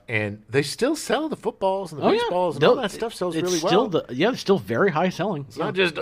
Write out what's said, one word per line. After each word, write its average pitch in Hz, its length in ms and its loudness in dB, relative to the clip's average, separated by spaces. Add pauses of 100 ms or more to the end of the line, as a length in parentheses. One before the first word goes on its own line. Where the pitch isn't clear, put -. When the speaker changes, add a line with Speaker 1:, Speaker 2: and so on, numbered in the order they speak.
Speaker 1:
and 107 400 -4
they 131 140 0
still 233 340 -2
sell 302 340 -2
the 233 60 -4
footballs 196 560 -4
and 147 80 -10
the 131 60 -2
Speaker 2:
Oh, 220 60 6
yeah. 440 80 4
Speaker 1:
baseballs 180 380 0
and 127 40 -2
Speaker 2:
They'll, 170 80 8
Speaker 1:
all 247 60 6
that 220 160 -4
stuff 214 240 -8
sells 175 200 -4
Speaker 2:
it's 160 80 0
Speaker 1:
really 180 140 0
Speaker 2:
still 208 320 4
Speaker 1:
well. 156 180 0
Speaker 2:
the, 117 60 -10
yeah, 147 140 2
they're 226 100 0
still 190 220 2
very 139 320 2
high 165 180 2
selling. 180 380 -4
Speaker 1:
It's - 100 -14
Speaker 2:
Yeah. - 80 -2
Speaker 1:
not 214 80 -4
just 180 280 0